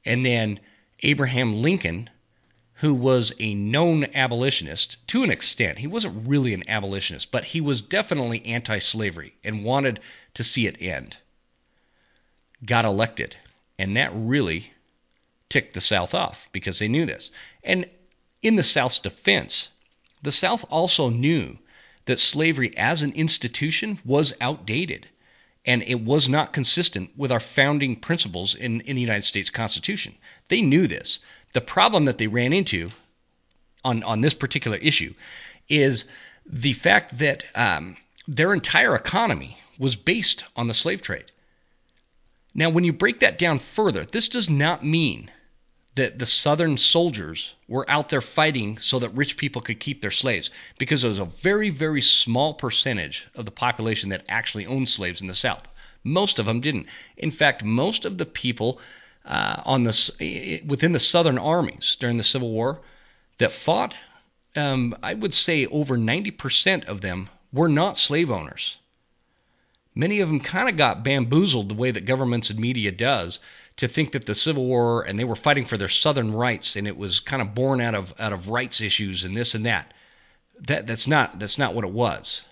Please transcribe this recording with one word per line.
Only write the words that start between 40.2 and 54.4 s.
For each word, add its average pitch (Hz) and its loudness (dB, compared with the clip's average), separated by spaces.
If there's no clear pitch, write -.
on 117 -2
the 117 -2
slave 190 0
trade. - -8
Now, 160 2
when 165 4
you 165 4
break - 0
that - 4
down 165 2
further, 120 0
this 226 -2
does 208 0
not 147 2
mean 143 0
that 127 -2
the 123 -2
Southern 151 2
soldiers 110 0
were 135 -4
out 147 0
there 139 0
fighting 120 0
so - 0
that 113 -4
rich 139 -2
people 127 -6
could 113 -6
keep - -8
their 101 -4
slaves, 113 -2
because 127 0
there 120 2
was 101 0
a 95 -4
very, 202 0
very 151 0
small 127 4
percentage 110 -2
of 117 -10
the 101 -10
population 113 -2
that 95 -6
actually 104 -4